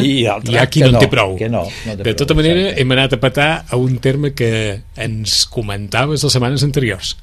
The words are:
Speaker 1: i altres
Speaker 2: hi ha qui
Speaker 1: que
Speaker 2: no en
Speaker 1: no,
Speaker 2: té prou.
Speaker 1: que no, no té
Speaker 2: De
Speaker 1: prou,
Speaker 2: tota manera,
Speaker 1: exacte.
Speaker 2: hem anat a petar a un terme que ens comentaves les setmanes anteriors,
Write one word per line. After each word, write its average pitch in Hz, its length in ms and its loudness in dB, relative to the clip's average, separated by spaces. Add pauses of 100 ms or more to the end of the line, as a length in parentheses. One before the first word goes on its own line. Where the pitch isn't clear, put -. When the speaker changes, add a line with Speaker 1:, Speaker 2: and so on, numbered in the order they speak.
Speaker 1:
i 135 240 2
altres 107 260 -2
Speaker 2:
hi 117 60 4
ha 127 80 4
qui 147 140 2
Speaker 1:
que 131 80 8
Speaker 2:
no - 20 6
en 120 80 6
Speaker 1:
no, 104 60 6
Speaker 2:
té - 20 6
prou. 101 300 0
Speaker 1:
que 110 100 -2
no, 110 160 -2
no 107 320 -10
té - 0 -
Speaker 2:
De 98 140 -2
Speaker 1:
prou, 110 160 0
Speaker 2:
tota 156 100 2
manera, 160 240 2
Speaker 1:
exacte. 190 220 0
Speaker 2:
hem 127 100 2
anat 131 240 2
a 110 60 -2
petar 143 280 2 (200)
a 123 100 -2
un 127 200 0
terme 139 360 0
que 110 460 -2 (160)
ens 110 480 -2
comentaves 110 840 -2
les 123 80 0
setmanes 127 320 0
anteriors, 127 560 -2